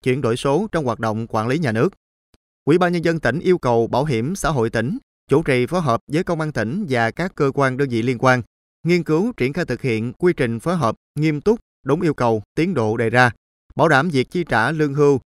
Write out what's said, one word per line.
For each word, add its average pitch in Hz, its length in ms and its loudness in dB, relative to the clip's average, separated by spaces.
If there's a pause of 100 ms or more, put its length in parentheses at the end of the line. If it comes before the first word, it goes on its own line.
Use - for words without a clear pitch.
chuyển 131 160 0
đổi 120 160 0
số 147 360 0
trong 160 120 -2
hoạt 117 140 -4
động 113 300 -4
quản 110 200 -2
lý 139 100 -2
nhà 120 140 -2
nước. 120 160 2 (760)
Ủy 160 140 4
ban 175 140 2
Nhân 170 120 -2
dân 165 160 0
tỉnh 123 200 0
yêu - 180 2
cầu 117 280 2
Bảo 123 180 0
hiểm 135 320 -2
xã - 140 -4
hội 113 200 0
tỉnh 123 280 -2 (300)
chủ 151 140 4
trì 123 240 0
phối 180 140 -2
hợp 120 200 0 (120)
với 170 120 -2
Công 160 160 -2
an 156 120 -4
tỉnh 131 360 -4
và 117 220 0
các 175 240 -6
cơ 139 200 0
quan, 131 220 0
đơn 139 120 0
vị 113 140 -2
liên 123 160 -2
quan, 127 240 2 (440)
nghiên 170 160 2
cứu 175 340 0
triển 131 160 -2
khai 170 120 -4
thực 123 180 -6
hiện 117 300 -2
quy 175 200 0
trình 117 280 -2
phối 175 160 -2
hợp 113 180 0 (200)
nghiêm 151 260 0
túc, 220 200 2 (240)
đúng 143 160 0
yêu 156 140 0
cầu, 113 280 0 (120)
tiến 175 200 -2
độ 110 220 0
đề 113 140 -2
ra, 123 200 4 (440)
bảo 156 140 2
đảm 135 200 2
việc 127 220 0
chi 175 140 -4
trả 117 260 0
lương 151 240 -2
hưu 143 360 4